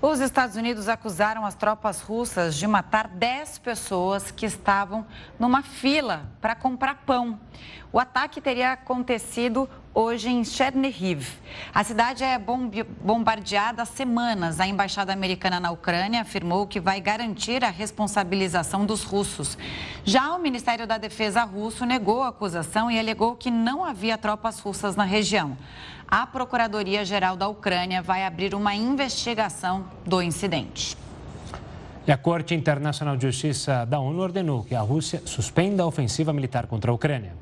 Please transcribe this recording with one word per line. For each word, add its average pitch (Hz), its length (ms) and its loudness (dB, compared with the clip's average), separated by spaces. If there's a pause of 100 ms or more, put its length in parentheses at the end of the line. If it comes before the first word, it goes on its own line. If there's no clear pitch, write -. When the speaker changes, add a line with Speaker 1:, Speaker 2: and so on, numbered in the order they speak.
Speaker 1:
Os 294 180 4
Estados 254 360 2
Unidos 226 320 -2
acusaram 208 580 0
as 196 100 -4
tropas 214 460 0
russas 202 540 -2
de 160 120 0
matar 214 400 2
dez 240 500 -2
pessoas 196 720 -2
que - 160 -6
estavam 202 580 0 (360)
numa 247 240 4
fila 254 680 0 (100)
pra 220 140 0
comprar 269 520 -2
pão. 240 340 0 (520)
O - 60 4
ataque 262 420 0
teria 254 340 2
acontecido 247 920 0 (280)
hoje 226 340 2
em 240 140 4
Chernihiv. 220 840 0 (460)
A 208 100 4
cidade 233 400 0
é 262 140 2
bombe-, 226 460 -2
bombardeada 220 1000 0
há 233 40 -2
semanas. 233 760 0
A 185 80 4
embaixada 196 440 0
americana 185 480 0
na 175 120 0
Ucrânia 185 500 0
afirmou 190 460 0
que 202 120 -4
vai 190 220 2
garantir 220 640 0
a 226 60 4
responsabilização 196 1160 0
dos 208 180 0
russos. - 540 -2 (460)
Já 262 320 4
o 359 40 -2
Ministério 247 460 0
da 220 140 0
Defesa 214 460 0
russo 214 380 -6
negou 240 380 2
a 262 60 0
acusação 214 640 -2
e 226 80 2
alegou 220 360 0
que 247 140 -4
não 240 340 2
havia 220 360 -2
tropas 214 400 -2
russas 196 360 -2
na 202 100 4
região. 185 520 2 (500)
A 226 200 4
Procuradoria-Geral 208 1080 2
da 196 120 0
Ucrânia 185 520 0
vai 185 260 0
abrir 185 280 -2
uma 202 220 2
investigação 220 1120 0 (180)
do 180 160 4
incidente. 170 720 -2 (1080)
Speaker 2:
E 151 60 4
a 135 60 6
Corte 170 360 0
Internacional 147 640 0
de 127 80 0
Justiça 131 600 0
da 135 140 0
onu 139 200 -2
ordenou 175 440 0
que 127 120 -4
a 113 60 2
Rússia 139 440 0
suspenda 185 560 2
a 175 60 4
ofensiva 151 440 0
militar 127 360 0
contra 113 240 0
a - 20 4
Ucrânia. 117 480 0